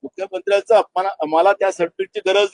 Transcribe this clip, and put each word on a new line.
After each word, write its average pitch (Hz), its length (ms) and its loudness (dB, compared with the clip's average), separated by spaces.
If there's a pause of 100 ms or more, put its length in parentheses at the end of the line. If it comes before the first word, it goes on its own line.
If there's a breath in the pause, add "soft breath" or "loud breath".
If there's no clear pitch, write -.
मुख्यमंत्र्यांचा 196 760 -2
अपमान, 185 280 -2 (220)
मला 170 240 2
त्या 196 200 -2
सर्टिफिकेटची 190 600 -6
गरज 202 220 2